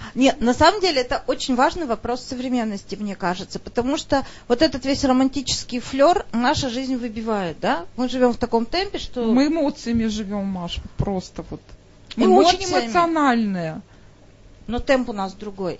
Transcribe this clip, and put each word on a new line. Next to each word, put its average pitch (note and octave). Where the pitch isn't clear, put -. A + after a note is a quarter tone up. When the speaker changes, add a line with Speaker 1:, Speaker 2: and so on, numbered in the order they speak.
Speaker 1:
Нет, C4
на A#3+
самом F4+
деле D#4+
это F#3+
очень -
важный D#4
вопрос A#3
современности, A#3+
мне G3+
кажется, F#3
потому B3+
что C4+
вот A#3+
этот C4+
весь C#4
романтический C4
флер C#4+
наша B3+
жизнь C4
выбивает, G#3+
да? D4
Мы B3
живем B3
в -
таком A#3
темпе, F#4+
что B3
Speaker 2:
Мы C4+
эмоциями C#4
живем, G#3
Маш, F3+
вот -
просто F#3
вот. D3+
Мы A3
Speaker 1:
Эмоциями. F#4
Speaker 2:
очень F4+
эмоциональные. A3+
Speaker 1:
Но A#3+
темп B3
у A#3
нас F#3+
другой. G3